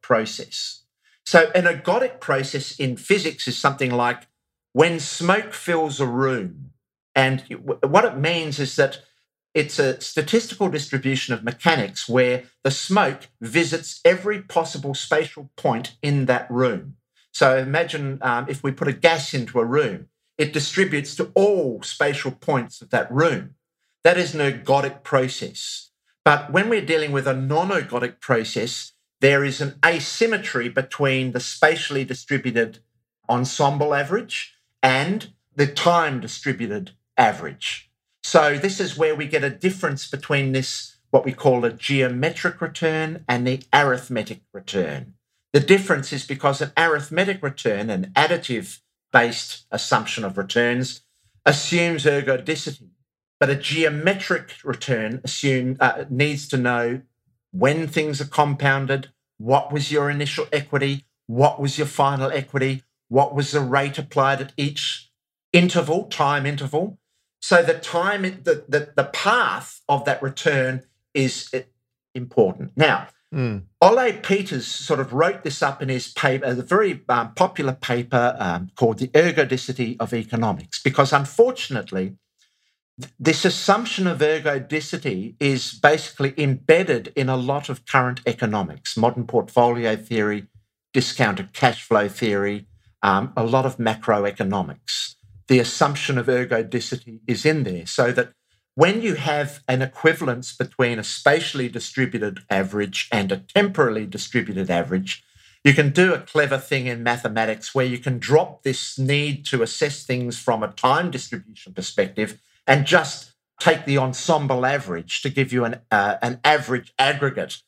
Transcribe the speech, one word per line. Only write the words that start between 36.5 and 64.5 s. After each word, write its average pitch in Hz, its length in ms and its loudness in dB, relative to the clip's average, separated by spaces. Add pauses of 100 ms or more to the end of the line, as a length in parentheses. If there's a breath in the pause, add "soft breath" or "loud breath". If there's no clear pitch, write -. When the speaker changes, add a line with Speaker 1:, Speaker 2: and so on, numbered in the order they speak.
Speaker 1:
average. 90 720 0 (340)
So 147 340 4
this 190 220 -2
is 170 180 -4
where 156 180 2
we 147 100 -4
get 147 180 -2
a 143 60 0
difference 170 580 -4
between 139 460 -2
this, - 420 -6 (140)
what 131 160 4
we 131 80 -4
call 123 320 2
a 117 60 2
geometric 135 920 -2
return 160 640 -4
and 123 180 0
the 131 160 -2 (120)
arithmetic 127 680 0 (120)
return. 82 640 -6 (360)
The 147 80 6
difference 180 540 2
is 135 120 -8
because 139 360 -2
an 147 160 -6
arithmetic 165 640 0
return, 113 480 -4
an 95 260 -4
additive 143 640 -2 (320)
based - 600 0
assumption - 520 -2
of 95 140 -6
returns, 120 640 -2 (440)
assumes 165 600 2
ergodicity, 143 840 -2 (500)
but 139 100 4
a 139 60 2
geometric 160 960 -2 (100)
return 120 600 -4
assume, 135 560 0
uh, 131 300 2
needs 143 400 -2
to 135 80 0
know 123 440 0 (500)
when 147 360 2
things 151 340 -2
are 143 60 -6
compounded, 139 800 0 (300)
what 135 320 2
was 143 200 -2
your 143 180 2
initial 147 440 -4
equity, 139 520 -2 (200)
what 127 340 2
was 139 200 -2
your 151 80 0
final 135 440 0
equity, 135 520 -4 (240)
what 143 260 2
was 139 180 -2
the 147 100 2
rate 139 360 0
applied 139 440 0
at 135 140 -12